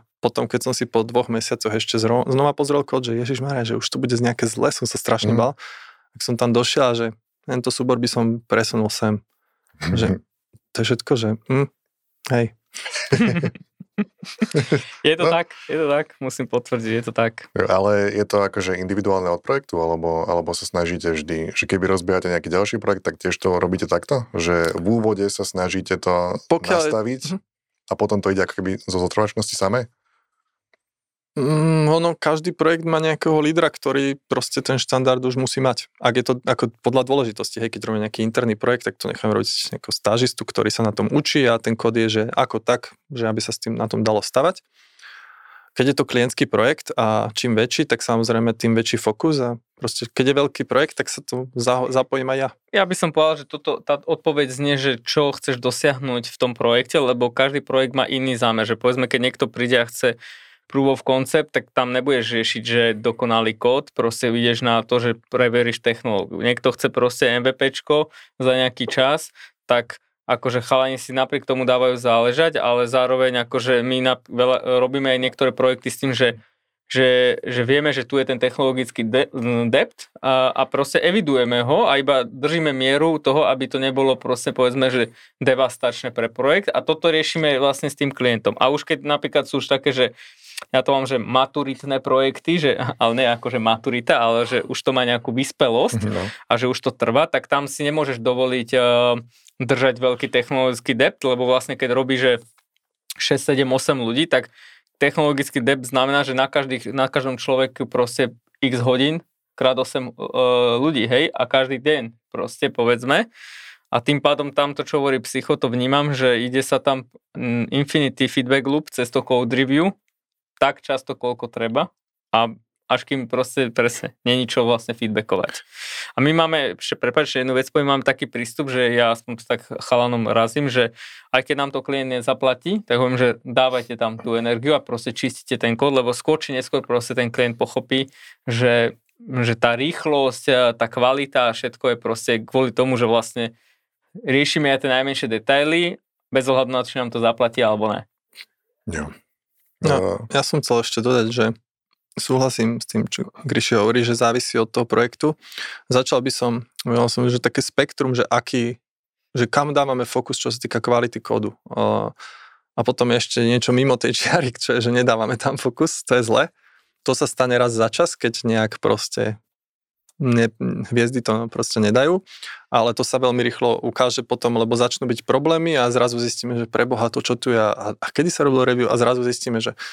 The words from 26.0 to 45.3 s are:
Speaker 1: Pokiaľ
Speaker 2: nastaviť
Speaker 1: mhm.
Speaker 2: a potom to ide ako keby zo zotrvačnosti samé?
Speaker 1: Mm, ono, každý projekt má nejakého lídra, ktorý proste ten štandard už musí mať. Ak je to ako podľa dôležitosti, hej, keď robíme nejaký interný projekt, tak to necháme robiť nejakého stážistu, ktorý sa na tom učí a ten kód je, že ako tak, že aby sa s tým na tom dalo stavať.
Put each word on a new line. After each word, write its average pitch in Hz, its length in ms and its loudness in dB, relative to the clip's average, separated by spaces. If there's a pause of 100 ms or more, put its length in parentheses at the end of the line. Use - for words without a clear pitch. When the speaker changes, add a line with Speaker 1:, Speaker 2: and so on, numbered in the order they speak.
Speaker 1:
Pokiaľ 170 320 0
Speaker 2:
nastaviť 127 480 -2
Speaker 1:
mhm. 190 100 -8 (460)
Speaker 2:
a - 80 -4
potom 104 240 0
to 98 160 0
ide 95 80 0
ako 90 140 -4
keby 95 160 -4 (100)
zo 92 160 -4
zotrvačnosti 104 560 -2
samé? 113 320 -2 (1500)
Speaker 1:
Mm, 156 560 2
ono, 165 240 2
každý 160 400 0
projekt 165 320 2
má 160 160 0
nejakého 156 400 2
lídra, 160 240 4
ktorý 139 480 0 (160)
proste 127 320 -2
ten 135 160 -2
štandard 131 400 2
už 127 160 -2
musí 131 240 -2
mať. 131 400 0
Ak 120 160 0
je 123 80 2
to 123 240 0
ako 123 320 0
podľa 127 240 2
dôležitosti, 123 560 -2
hej, 113 160 -4
keď 104 80 -8
robíme 107 240 -2
nejaký 107 160 -4
interný 113 320 0
projekt, 117 320 0
tak - 160 -6
to - 80 -4
necháme 107 240 -2
robiť - 400 -4
nejakého - 160 -12
stážistu, 117 560 0
ktorý 107 240 -2
sa 113 160 -2
na 104 80 -2
tom 107 160 -2
učí 147 320 0
a 117 160 4
ten 113 160 -2
kód 117 240 0
je, 113 80 2
že 107 240 0
ako 127 320 -2
tak, - 320 -2 (160)
že 120 160 -4
aby 110 160 -2
sa - 80 -6
s - 80 -8
tým 113 160 -8
na 113 160 -4
tom 113 160 0
dalo 107 160 0
stavať. 170 400 0 (1120)